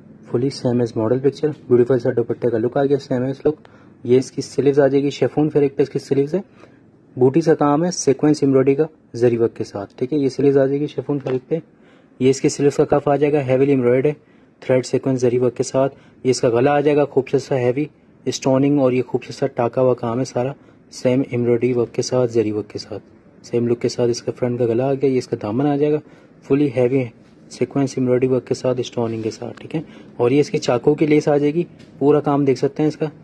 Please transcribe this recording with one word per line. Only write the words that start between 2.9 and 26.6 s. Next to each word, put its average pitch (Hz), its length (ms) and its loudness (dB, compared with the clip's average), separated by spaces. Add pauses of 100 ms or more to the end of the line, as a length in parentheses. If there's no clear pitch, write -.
same 127 260 -4
as 135 200 -6
look। 151 140 -2 (440)
ये 123 140 4
इसकी 131 240 -4
sleeves 139 380 0
आ 139 80 6
जाएगी, 139 240 0
शिफॉन 147 380 0
फैब्रिक 143 280 0
पे 147 60 2
इसकी 135 180 -4
sleeves 143 340 -2
है। 202 80 -4 (720)
बूटी 135 260 2
सा 156 140 4
काम 147 300 2
है, 180 80 -2
सीक्वेंस 147 500 0
एम्ब्रॉयडरी 135 320 4
का 156 120 0 (280)
जरी 117 220 2
वर्क 113 160 0
के 110 100 -8
साथ, - 360 -10
ठीक 131 140 -4
है। 151 60 0
ये 135 100 0
स्लीव्स 139 280 2
आ 135 80 4
जाएगी 143 240 -2
शिफॉन 143 300 -6
फैब्रिक 131 300 -6
पे। 160 120 -4 (580)
ये 127 100 4
इसकी 139 200 0
स्लीव्स 143 280 0
का 151 120 2
कफ 147 200 0
आ 143 80 4
जाएगा, 147 240 0
हैवीली 131 320 2
एम्ब्रॉयडर्ड 127 340 2
है, 147 80 -2 (460)
थ्रेड 127 240 0
सीक्वेंस 131 340 -2
जरी 123 200 2
वर्क 123 140 0
के 131 100 -4
साथ। 135 260 0 (360)
ये 131 60 4
इसका 123 180 0
गला 120 220 2
आ 147 100 2
जाएगा 143 240 2
खूबसूरत 135 380 0
सा 143 120 -4
हैवी 127 320 0 (380)
स्टोनिंग 139 560 0
और 127 120 2
ये 127 100 0
खूबसूरत - 320 -8
सा - 140 -2
टाका 120 320 -2
हुआ 127 140 4
काम 117 240 -4
है 131 60 -2
सारा, 127 280 -4 (400)
सेम 127 300 0 (100)
एम्ब्रॉयडरी 120 400 0
वर्क 120 180 -2
के 127 100 -4
साथ, 127 260 0
जरी 113 240 0
वर्क 104 160 -6
के - 120 -14
साथ, 101 200 -14 (440)
सेम 120 240 -2
लुक 120 120 -2
के 120 100 -2
साथ 120 200 -2
इसका 120 220 -6
फ्रंट 120 280 -4
का 123 60 0
गला 120 240 0
आ 139 40 0
गया। 135 180 0
ये 127 60 0
इसका 120 200 -4
दामन 110 280 -2
आ 143 120 0
जाएगा, 151 240 0 (440)
फुली 143 240 2